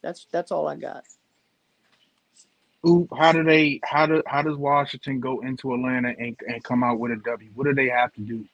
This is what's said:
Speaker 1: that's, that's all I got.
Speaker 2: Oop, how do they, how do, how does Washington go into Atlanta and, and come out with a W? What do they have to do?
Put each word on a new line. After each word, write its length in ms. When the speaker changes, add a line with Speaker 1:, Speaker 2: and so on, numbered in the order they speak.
Speaker 1:
that's, 280
that's 200
all 160
I 80
got. 300
Speaker 2:
Oop, 300
how 160
do 100
they, 400
how 220
do, 220
how 160
does 120
Washington 640
go 220
into 320
Atlanta 460
and, 180
and 160
come 200
out 160
with 120
a 60
W? 380
What 100
do 80
they 160
have 240
to 80
do? 320